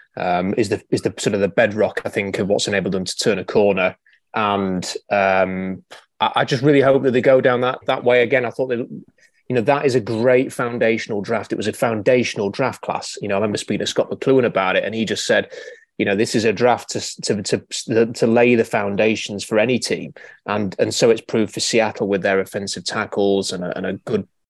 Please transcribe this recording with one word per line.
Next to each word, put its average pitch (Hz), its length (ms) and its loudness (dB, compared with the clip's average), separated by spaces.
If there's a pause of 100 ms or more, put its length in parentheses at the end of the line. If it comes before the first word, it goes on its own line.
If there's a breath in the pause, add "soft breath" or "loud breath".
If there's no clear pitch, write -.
(160 loud breath)
um, 90 420 0
is 110 120 0
the, 101 120 -2 (100)
is 107 100 -2
the 98 160 -2
sort 107 160 -2
of 101 80 0
the 101 60 0
bedrock, 110 580 0
I 110 40 -8
think, 98 300 -4
of 101 80 0
what's 101 200 0
enabled 98 260 -2
them 92 120 -2
to - 120 -8
turn 104 220 0
a 90 40 -8
corner. 95 540 2 (360 soft breath)
And, 101 520 0 (260)
um, 95 720 0 (360 loud breath)
I, - 180 0
I 120 80 2
just 135 180 -2
really 143 180 6
hope 135 220 4
that 135 80 2
they 120 100 2
go 131 200 6
down 123 200 2
that, 127 260 -2
that 131 160 -2
way 123 200 4
again. 127 220 2
I 113 60 -4
thought 131 160 -4
that, 123 120 -4 (720 soft breath)
you 123 60 0
know, 120 60 2
that 143 240 2
is 123 100 4
a 131 40 6
great 120 540 2
foundational 113 680 -2
draft. 101 300 -4
It 117 60 -4
was 101 100 -4
a 107 60 -4
foundational 113 760 0
draft 117 320 -4
class. - 400 -8
You 104 60 -8
know, 98 80 0
I 98 40 2
remember 104 180 -2
speaking - 220 -4
to 101 80 -4
Scott - 220 -2
McLuhan 131 360 2
about 95 300 0
it, 92 80 2
and 104 120 -4
he 113 100 0
just 98 200 -4
said, 104 260 0 (460 loud breath)
you - 80 0
know, 101 100 2
this 110 180 0
is 110 120 2
a 110 80 2
draft 117 380 2
to, - 300 -8
to, 104 400 -2
to, - 460 0
to 117 200 0
lay 120 280 4
the 113 80 2
foundations 104 800 -2
for 110 160 0
any 120 180 2
team. 80 360 -6 (340 loud breath)
And, 101 320 -4
and 107 140 0
so 120 180 4
it's 110 100 2
proved 110 320 -2
for - 60 -8
Seattle 110 480 0
with 98 160 0
their 95 160 2
offensive 98 460 -6
tackles 98 640 0
and 90 120 -6
a, 87 140 -6
and 95 80 -6
a 95 80 -4
good, 98 340 -4 (220)